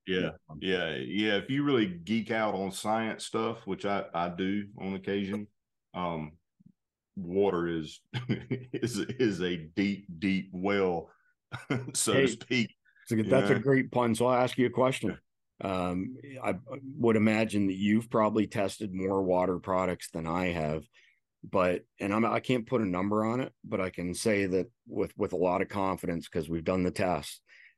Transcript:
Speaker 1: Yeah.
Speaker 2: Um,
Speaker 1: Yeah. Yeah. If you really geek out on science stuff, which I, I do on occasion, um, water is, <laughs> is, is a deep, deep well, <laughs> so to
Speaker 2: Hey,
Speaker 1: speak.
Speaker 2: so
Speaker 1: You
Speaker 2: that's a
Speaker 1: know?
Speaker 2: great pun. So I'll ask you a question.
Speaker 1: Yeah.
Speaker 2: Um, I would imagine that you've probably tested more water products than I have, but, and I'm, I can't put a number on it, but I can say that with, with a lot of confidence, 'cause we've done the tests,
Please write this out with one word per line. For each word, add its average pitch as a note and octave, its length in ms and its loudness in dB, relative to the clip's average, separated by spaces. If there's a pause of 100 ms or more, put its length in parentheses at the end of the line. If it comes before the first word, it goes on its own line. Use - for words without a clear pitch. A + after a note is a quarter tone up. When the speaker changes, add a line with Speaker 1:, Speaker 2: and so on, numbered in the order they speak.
Speaker 1:
Yeah. F#2 240 0 (180)
Speaker 2:
Um, D#2 120 -14
Speaker 1:
Yeah. F2 340 0
Yeah. F#2+ 400 0
If G2 140 -2
you C#3+ 140 0
really C3 220 4
geek F#2+ 460 -2
out A2 240 0
on F#2+ 160 -2
science A2 540 -2
stuff, A2+ 400 -2
which F#2+ 200 -6
I, G2 200 0 (100)
I E2+ 140 0
do F#2+ 360 -2 (140)
on F#2+ 160 -6
occasion, G2+ 520 -4 (460)
um, E2 380 -4 (840)
water F2+ 520 2
is, D#2+ 320 -4 (140)
<laughs> - 160 -6 (440)
is, B2 240 -2
is A2+ 440 0
a F2+ 160 -2
deep, F#2+ 500 -2 (100)
deep F#2+ 360 0
well, F#2 580 0 (400)
<laughs> B2+ 420 -6
so - 200 2
to C3+ 80 6
Speaker 2:
Hey, C3+ 60 6
Speaker 1:
speak. A#2 480 0 (320)
Speaker 2:
so A#2 80 0
Speaker 1:
You A2 80 2
Speaker 2:
that's G2+ 260 4
a C3+ 60 6
Speaker 1:
know? A#2+ 40 2
Speaker 2:
great C3 320 2
pun. A#2+ 240 2
So A#2+ 120 2
I'll B2 140 4
ask B2+ 160 0
you B2 100 4
a A#2 40 0
question. B2+ 380 2 (520)
Speaker 1:
Yeah. F#2 280 0
Speaker 2:
Um, F#2+ 260 -4 (260)
I G#2 140 -2 (420)
would A#2 200 4
imagine G#2+ 500 4
that F#2+ 80 0
you've G#2 340 2
probably G#2+ 380 4
tested G2 460 -4
more F#2+ 280 0
water F2+ 380 2
products F#2 520 0
than E2 140 -6
I F2 280 0
have, D#2 300 -2 (600)
but, F2+ 380 2 (180)
and G2 140 0
I'm, A2+ 120 2
I A2 140 0
can't A#2+ 280 0
put A#2+ 140 2
a A2 40 2
number G2+ 400 0
on A#2+ 160 0
it, C3+ 100 -6 (140)
but G#2 160 -4
I F#2 80 -2
can F2+ 240 -6
say G2+ 320 2
that F#2 220 0 (200)
with, G2 300 -2
with G2+ 160 -2
a F2+ 40 -2
lot F2+ 240 2
of F#2 80 -2
confidence, F2+ 580 -2
'cause D#2+ 220 -4
we've E2 140 -4
done F#2 200 2
the F2+ 80 2
tests, F2 500 -2 (360)